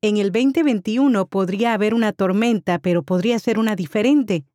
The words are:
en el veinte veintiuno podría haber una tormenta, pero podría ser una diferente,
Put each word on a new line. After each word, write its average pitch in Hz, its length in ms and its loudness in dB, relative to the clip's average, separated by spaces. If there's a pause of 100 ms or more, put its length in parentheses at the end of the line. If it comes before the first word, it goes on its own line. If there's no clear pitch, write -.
en 208 160 0
el 202 140 0
veinte 269 320 2
veintiuno 226 600 0
podría 196 480 -2
haber 214 200 0
una 226 180 0
tormenta, 196 680 0
pero 175 240 0
podría 196 360 0
ser 220 180 -2
una 214 200 0
diferente, 208 680 0 (120)